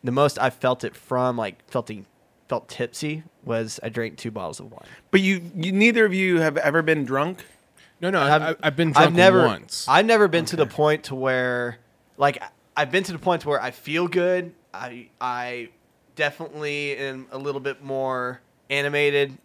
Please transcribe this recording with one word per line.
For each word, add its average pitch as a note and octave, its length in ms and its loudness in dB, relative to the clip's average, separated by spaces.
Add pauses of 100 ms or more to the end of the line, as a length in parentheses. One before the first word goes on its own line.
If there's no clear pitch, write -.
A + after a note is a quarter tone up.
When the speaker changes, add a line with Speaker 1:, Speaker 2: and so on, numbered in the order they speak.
Speaker 1:
The B2+ 80 -2
most C#3+ 280 2
I've C3 140 0
felt B2+ 300 -2
it G#2+ 120 -8
from, B2+ 400 -2
like, G#2 340 -8
felt, A#2+ 200 -4 (580)
felt A#2+ 200 -6
tipsy D3+ 540 -8 (220)
was A2+ 380 -6
I A#2 80 -8
drank A2+ 280 -6
two A#2 140 -8
bottles F#2 280 -10
of A2 120 -18
wine. - 140 -20 (260)
Speaker 2:
But G3 80 6
you, F#3+ 200 0 (160)
you, F3 160 -4
neither A3 320 4
of G3 100 2
you F#3 260 2
have D#3 160 2
ever D#3+ 260 2
been D#3 220 2
drunk? C#3 400 -4 (560)
Speaker 3:
No, F3 100 -2
no, F#3 100 2
Speaker 1:
I've, D3+ 220 4
Speaker 3:
I've, D#3+ 200 -2
I've D3 140 0
been E3 140 2
Speaker 1:
I've C3+ 40 -4
Speaker 3:
drunk E3+ 220 8
Speaker 1:
never, F#3 300 8
Speaker 3:
once. - 420 -4
Speaker 1:
I've E3+ 180 6
never G#3+ 220 6
been E3 180 0
to E3+ 100 -6
the D#3 80 2
Speaker 2:
Okay. A#2 100 -4
Speaker 1:
point D3+ 300 2
to C#3 120 -10
where, B2+ 640 -2 (380)
like, C#3+ 260 0 (340)
I've D3 140 -2
been F#3+ 140 0
to F#3 80 -10
the D#3+ 60 -10
point F3 240 -2
to D3+ 60 -6
where C#3 140 0
I B2+ 100 -6
feel E3 360 -4
good. F3+ 440 0 (220)
I, A#2 340 -14 (120)
I B2 480 -8 (480)
definitely D3 800 -6
am C3 360 -10
a C3 60 -10
little C#3 220 -6
bit C3+ 240 -8
more C3 560 -6 (300)
animated, C#3+ 760 0